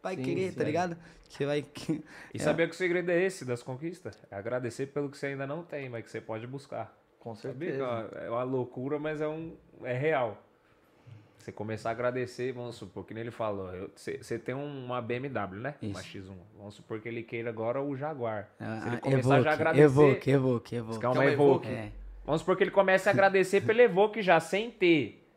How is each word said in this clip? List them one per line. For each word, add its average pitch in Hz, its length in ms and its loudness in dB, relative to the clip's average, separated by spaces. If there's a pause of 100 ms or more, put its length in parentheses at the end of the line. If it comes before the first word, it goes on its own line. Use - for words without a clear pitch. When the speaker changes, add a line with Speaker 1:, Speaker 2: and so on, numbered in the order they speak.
Speaker 1:
vai 185 140 -6
Speaker 2:
Sim, 131 60 -6
Speaker 1:
querer, 156 280 -2
Speaker 2:
sim. 165 80 -12
Speaker 1:
tá 147 60 0
ligado? 170 320 0 (320)
Que - 60 -20
você 143 120 -2
vai 147 180 0
<laughs> - 380 -6 (320)
Speaker 3:
E 110 40 -8
Speaker 1:
é. - 0 -
Speaker 3:
sabia 151 300 2
que 165 60 -10
o - 40 -14
segredo 175 320 0
é 175 120 4
esse 185 220 -2
das 123 180 -4
conquistas? 139 560 -10 (120)
É 98 60 -12
agradecer 120 500 -4
pelo 143 220 -4
que 135 80 -12
você 143 100 -6
ainda 139 200 -6
não 156 160 -8
tem, 143 260 -10
mas 117 160 -8
que - 60 -20
você 110 100 -8
pode 113 260 -8
buscar. 123 500 -10 (240)
Speaker 2:
Com 113 160 -12
Speaker 3:
Sabia 135 340 -8
Speaker 2:
certeza. 135 60 -4
Speaker 3:
que 135 60 -4
é 117 360 -4
uma, 76 80 -8
é 104 40 -8
uma 120 120 -2
loucura, 131 560 -4
mas 151 220 -4
é 151 80 -2
um, 160 260 -8 (300)
é 123 120 -4
real. 131 460 0 (960)
Você - 140 -14
começar 110 380 -6
a - 20 -2
agradecer, 123 600 -4
vamos 120 240 -10
supor, 95 280 -12
que 104 100 -14
nem 110 80 -10
ele 117 100 -8
falou, 101 400 -6
eu, 92 220 -10
você, - 260 -10
você 117 180 -6
tem 123 160 -8
um, 139 300 -10
uma 123 160 -4
B 117 140 -6
M 131 140 -6
W, 101 320 -6
né? 139 220 -8
Uma 98 180 -8
Speaker 1:
Isso. - 80 -14
Speaker 3:
X 95 200 -14
um. 95 80 -14 (220)
Vamos 104 160 -16
supor 110 260 -10
que 117 80 -10
ele 117 140 -6
queira 117 280 -6
agora 113 300 -2
o 143 160 -4
Jaguar. 123 520 -6 (120)
Speaker 1:
Ah, 110 220 -6
Speaker 3:
Se - 60 -6
ele 120 80 -2
Speaker 1:
ah, - 40 -6
Speaker 3:
começar 131 280 2
já 135 60 6
a 135 40 8
Speaker 1:
Evoque, 123 160 4
Speaker 3:
agradecer, 151 300 6
Speaker 1:
Evoque, 135 460 6
Evoque, 127 460 2
Evoque. 113 180 -6
Speaker 3:
Você 110 60 -6
quer 123 80 -2
uma 127 60 2
Speaker 2:
Quer 131 60 2
uma 143 120 4
Speaker 3:
Evoque? 139 360 6
Speaker 2:
Evoque? 113 120 -6
Speaker 1:
É. 104 120 -12 (320)
Speaker 3:
Vamos 160 160 0
supor 180 160 2
que 190 80 2
ele 190 60 2
comece 190 380 6
a 202 40 4
agradecer 190 500 6
pela 226 200 6
Evoque 214 400 4
já, 175 160 6
sem 208 320 0
ter. 160 560 4 (100)